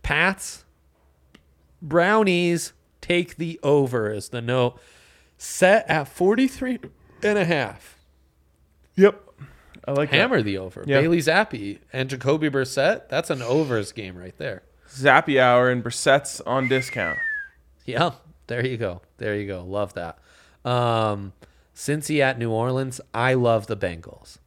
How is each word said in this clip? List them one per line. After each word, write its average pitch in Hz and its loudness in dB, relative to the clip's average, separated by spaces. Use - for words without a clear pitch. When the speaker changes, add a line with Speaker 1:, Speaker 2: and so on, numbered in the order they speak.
Speaker 1:
Pats, 175 -4
Brownies, 175 2
take 175 -2
the 165 -8
over 127 2
is 104 -10
the 120 -8
note. 123 0
Set - 4
at 156 0
forty-three 247 0
and 208 2
a 185 2
half. 139 -4
Speaker 2:
Yep. 202 4
I 135 -6
like 139 0
that. 139 2
Speaker 1:
Hammer 202 2
the 98 -2
over. 92 -12
Speaker 2:
Yeah. 139 4
Speaker 1:
Bailey 165 2
Zappi 143 -2
and 131 -4
Jacoby 139 0
Brissett, 135 0
that's 147 -4
an 135 -4
overs 120 0
game 92 -12
right 92 -18
there. 113 -10
Speaker 2:
Zappy 135 4
hour 123 6
and 123 -2
Brissett's 135 0
on 127 -2
discount. 120 -2
Speaker 1:
Yeah, 147 -2
there 123 -4
you 127 -4
go. 95 -6
There 107 -6
you 104 -6
go. 92 -10
Love 98 -6
that. 85 -10
Um, 110 -2
Cincy 147 -4
at 131 2
New 117 -2
Orleans, 127 -2
I 123 2
love 117 2
the 104 -6
Bengals. - -10